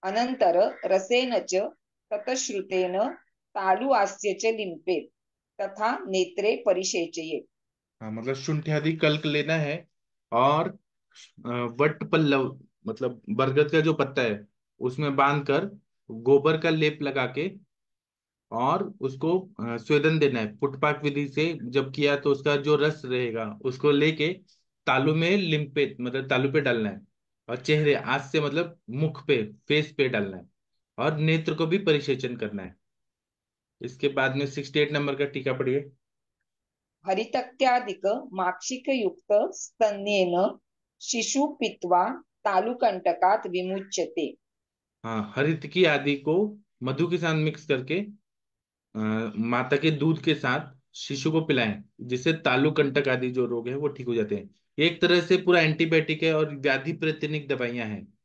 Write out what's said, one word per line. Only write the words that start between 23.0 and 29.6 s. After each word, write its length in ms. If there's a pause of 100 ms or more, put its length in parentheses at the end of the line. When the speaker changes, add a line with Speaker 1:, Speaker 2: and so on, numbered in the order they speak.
Speaker 2:
रहेगा, 600
उसको 260
लेके 500 (460)
तालु 280
में 220
लिम्पेत, 640
मतलब 280
तालु 240
पे 80
डालना 280
है, 120 (480)
और 80
चेहरे, 380
आज 260
से 200
मतलब 380 (120)
मुख 360
पे, 260 (160)